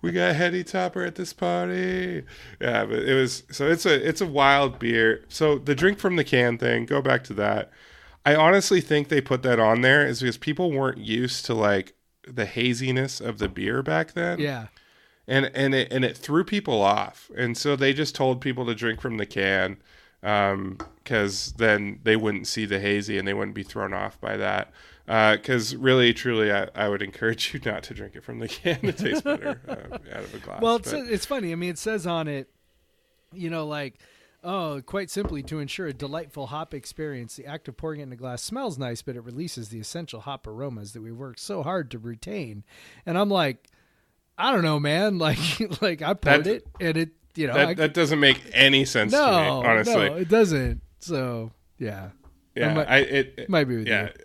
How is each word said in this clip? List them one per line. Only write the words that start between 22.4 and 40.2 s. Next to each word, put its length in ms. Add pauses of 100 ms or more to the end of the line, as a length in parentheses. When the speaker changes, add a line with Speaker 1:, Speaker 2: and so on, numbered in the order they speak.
Speaker 1:
see 180
the 160
hazy 380
and 100
they 60
wouldn't 200
be 80
thrown 300
off 280
by 180
that. 340 (340)
Uh, 360
'cause 320
really, 400
truly, 380
I, 220
I 140
would 140
encourage 520
you 100
not 200
to 100
drink 220
it 80
from 160
the 80
can. 340
It 160
tastes 240
better, 420
Speaker 2:
<laughs> 40
Speaker 1:
uh, 480
out 80
of 100
a 40
glass, 240
Speaker 2:
Well, 140
it's, 160
Speaker 1:
but 140
Speaker 2:
it's 200
funny. 260
I 20
mean, 160
it 80
says 280
on 220
it, 200 (840)
you 180
know, 160
like, 280 (500)
Oh, 420
quite 240
simply, 340
to 140
ensure 300
a 40
delightful 540
hop 260
experience, 640
the 100
act 200
of 100
pouring 240
it 40
in 80
a 40
glass 240
smells 380
nice, 240
but 140
it 80
releases 440
the 120
essential 400